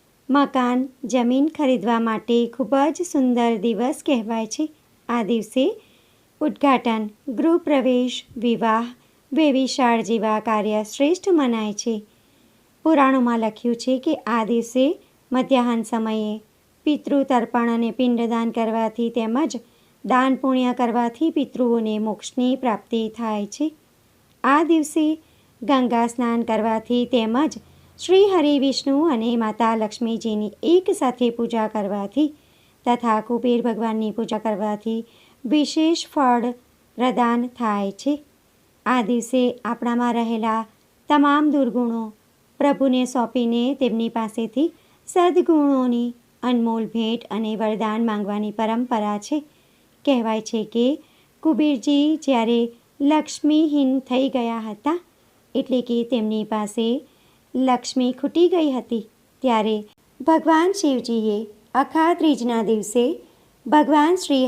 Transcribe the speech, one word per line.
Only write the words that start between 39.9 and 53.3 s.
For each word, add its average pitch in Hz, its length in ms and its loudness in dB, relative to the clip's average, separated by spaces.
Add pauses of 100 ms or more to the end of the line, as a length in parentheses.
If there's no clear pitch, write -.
રહેલા 226 440 -2 (480)
તમામ 294 420 4
દુર્ગુણો 240 500 0 (580)
પ્રભુને 269 460 2
સોંપીને 233 560 -2 (120)
તેમની 226 440 -2
પાસેથી 226 480 -2 (420)
સદગુણોની 285 1000 2 (340)
અનમોલ 226 440 0
ભેટ 233 440 -4
અને 220 260 -4
વરદાન 220 540 -2
માંગવાની 208 480 -4
પરંપરા 226 600 -2
છે. 294 200 -4 (680)
કહેવાય 220 460 0
છે 220 140 -4
કે 233 220 0 (560)
કુબેરજી 294 640 2 (200)
જ્યારે 233 340 2 (400)
લક્ષ્મીહીન 294 1000 2